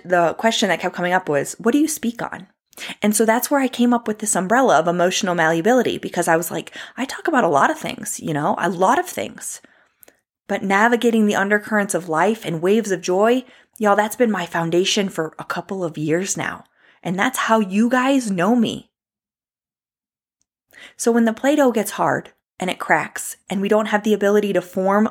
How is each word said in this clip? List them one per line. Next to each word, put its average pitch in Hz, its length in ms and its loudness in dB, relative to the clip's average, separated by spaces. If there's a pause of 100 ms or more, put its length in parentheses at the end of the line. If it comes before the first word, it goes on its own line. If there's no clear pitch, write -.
the 175 300 2
question 226 340 0
that 170 120 -2
kept 180 140 -6
coming 180 180 -4
up 185 160 0
was, 143 300 -2
"What 220 140 0
do 285 60 4
you 302 100 2
speak - 340 -6
on?" - 240 -12 (560)
And 208 120 2
so 226 100 4
that's 220 260 0
where 285 100 2
I 262 80 0
came 240 240 2
up 240 140 0
with 214 120 -4
this - 180 -2
umbrella 214 420 4
of 165 100 2
emotional 180 460 0
malleability, 170 640 2
because 180 300 -4
I 165 80 4
was 175 140 -2
like, - 240 -10 (220)
"I 240 80 -4
talk - 240 -8
about 262 160 2
a 170 40 4
lot 165 220 4
of 311 80 -4
things, - 420 -10
you 160 120 -6
know, 151 260 -2
a 170 120 -2
lot 185 280 2
of - 80 -2
things." - 540 -12 (880)
But 196 140 -4
navigating 220 640 2
the 202 80 2
undercurrents 208 600 0
of 175 140 -4
life 180 360 0
and 160 180 -4
waves 202 300 2
of 175 80 -4
joy, 220 440 0 (340)
y'all, 202 180 2
that's 214 200 0
been 240 140 2
my 185 160 -4
foundation 175 600 0
for 160 300 -6
a 139 60 -12
couple 190 400 -8
of 165 140 -6
years 160 380 -2
now. 135 280 -8 (380)
And 180 160 -4
that's 254 200 -2
how 220 220 2
you 208 280 2
guys 254 420 2
know 190 240 2
me. 208 360 -2 (2000)
So - 140 -2
when 233 140 4
the 226 80 2
Play-Doh 269 400 2
gets 208 200 -2
hard 156 400 -2 (260)
and 180 120 -4
it - 80 -6
cracks - 580 -4 (140)
and 208 100 -2
we 202 80 -2
don't 214 180 2
have 214 180 -2
the 214 100 2
ability 202 380 2
to 180 100 0
form 196 480 0